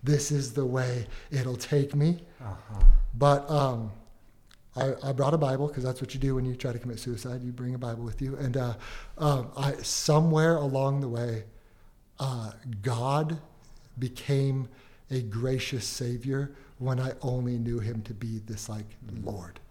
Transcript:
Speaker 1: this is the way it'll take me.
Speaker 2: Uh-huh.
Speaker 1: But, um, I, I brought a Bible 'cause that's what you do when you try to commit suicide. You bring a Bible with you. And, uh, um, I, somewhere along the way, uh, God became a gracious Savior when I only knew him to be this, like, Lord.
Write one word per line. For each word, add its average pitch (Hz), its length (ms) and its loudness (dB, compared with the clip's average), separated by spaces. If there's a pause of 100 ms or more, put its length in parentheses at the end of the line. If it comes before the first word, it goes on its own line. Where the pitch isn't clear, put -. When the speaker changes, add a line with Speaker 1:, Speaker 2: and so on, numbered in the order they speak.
Speaker 1:
this 143 280 2
is 135 200 -2
the 131 140 0
way 123 400 -2 (260)
it'll 127 240 -2
take 143 400 0
me. 165 280 2 (180)
Speaker 2:
Uh-huh. 107 380 -10 (340)
Speaker 1:
But, 139 360 4
um, 127 420 2 (840)
I, 127 180 0 (100)
I 135 80 -2
brought 135 240 2
a - 20 4
Bible 139 320 2
'cause 127 140 -6
that's 127 180 -2
what 123 140 -8
you 131 40 -4
do 135 140 2
when 127 120 0
you 127 100 -2
try 123 180 -4
to 117 60 -6
commit 117 200 -8
suicide. 120 440 -6
You 123 80 -6
bring 123 240 -6
a - 20 -8
Bible 117 260 -6
with 117 200 -6
you. 135 140 -4
And, 131 200 -2
uh, 123 160 0 (460)
um, 139 360 2
I, 139 180 0 (100)
somewhere 160 720 4
along 139 460 0
the 135 60 -2
way, 117 360 -4 (760)
uh, 123 340 -6 (280)
God 135 560 0 (600)
became 135 680 0 (440)
a 131 100 -2
gracious 120 640 -4
Savior 135 680 -4 (280)
when 127 200 0
I 131 220 -2
only 123 380 -2
knew 120 200 -2
him 110 240 -4
to 110 100 -10
be 110 260 -6
this, 104 280 -10
like, 107 180 -8 (380)
Lord. - 360 -10 (120)